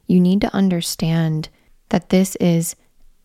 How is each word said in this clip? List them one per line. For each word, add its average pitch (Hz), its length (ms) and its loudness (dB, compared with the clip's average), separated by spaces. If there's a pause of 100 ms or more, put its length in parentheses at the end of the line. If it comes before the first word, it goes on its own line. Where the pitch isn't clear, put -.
you 180 160 4
need 180 200 2
to - 120 -4
understand 165 960 -2 (400)
that - 200 -4
this 185 260 2
is 170 400 0 (500)